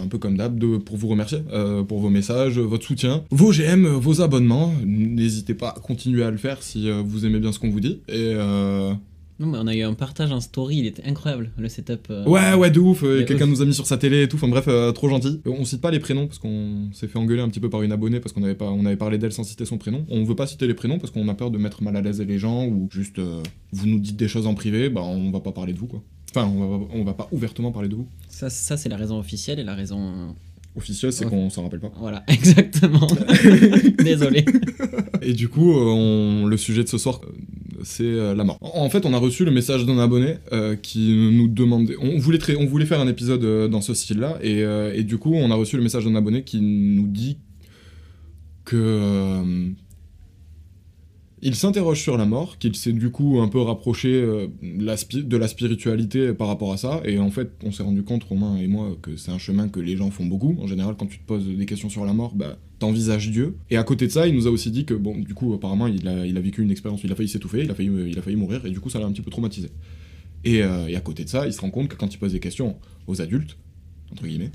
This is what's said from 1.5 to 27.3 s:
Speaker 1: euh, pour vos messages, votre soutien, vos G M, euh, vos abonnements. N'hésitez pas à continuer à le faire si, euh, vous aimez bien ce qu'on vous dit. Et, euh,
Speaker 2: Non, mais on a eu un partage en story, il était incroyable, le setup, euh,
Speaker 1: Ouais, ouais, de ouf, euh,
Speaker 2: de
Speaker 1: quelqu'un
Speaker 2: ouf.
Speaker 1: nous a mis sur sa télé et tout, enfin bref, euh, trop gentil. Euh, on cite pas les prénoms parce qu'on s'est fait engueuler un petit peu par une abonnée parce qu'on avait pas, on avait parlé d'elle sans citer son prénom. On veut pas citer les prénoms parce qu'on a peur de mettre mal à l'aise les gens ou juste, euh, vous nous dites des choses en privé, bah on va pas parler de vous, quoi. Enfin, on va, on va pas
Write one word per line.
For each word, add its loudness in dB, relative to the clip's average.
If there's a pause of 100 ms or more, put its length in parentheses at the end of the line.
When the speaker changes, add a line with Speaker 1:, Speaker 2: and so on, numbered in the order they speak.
Speaker 1:
euh, 0
pour -4
vos 0
messages, 2
votre 0
soutien, -2
vos 8
G 4
M, 6
euh, 4
vos 4
abonnements. 4 (140)
N'hésitez 0
pas -4
à -14
continuer 0
à 0
le -4
faire -6
si, -4
euh, 0
vous -4
aimez 2
bien 0
ce -8
qu'on -2
vous 0
dit. -2
Et, -2
euh, 0 (440)
Speaker 2:
Non, -4
mais -4
on -4
a -2
eu -2
un -2
partage -4
en -4
story, -4
il 0
était -10
incroyable, -4
le -6
setup, -8
euh, -6
Speaker 1:
Ouais, 6
ouais, 6
de 8
ouf, 6
euh, 4
Speaker 2:
de 2
Speaker 1:
quelqu'un 4
Speaker 2:
ouf. 6
Speaker 1:
nous 4
a 4
mis 4
sur -2
sa 0
télé 4
et 4
tout, -2
enfin 2
bref, 2
euh, 4
trop 0
gentil. 0
Euh, -2
on -4
cite -6
pas 0
les 2
prénoms -2
parce -14
qu'on -6
s'est -8
fait -6
engueuler 2
un 0
petit -6
peu -2
par -2
une 0
abonnée 0
parce -10
qu'on -2
avait 0
pas, -6
on 0
avait 0
parlé -2
d'elle -2
sans -8
citer -10
son -6
prénom. -6
On 0
veut 0
pas -2
citer -4
les 2
prénoms -2
parce -8
qu'on -4
a -2
peur -4
de -2
mettre -4
mal -2
à 0
l'aise -2
les -2
gens -2
ou -2
juste, -6
euh, -6 (300)
vous -4
nous 2
dites -4
des 0
choses -2
en 0
privé, -2
bah -2
on -2
va -4
pas -8
parler -8
de -8
vous, -8
quoi. -12 (320)
Enfin, 0
on -2
va, -6
on -4
va -4
pas -10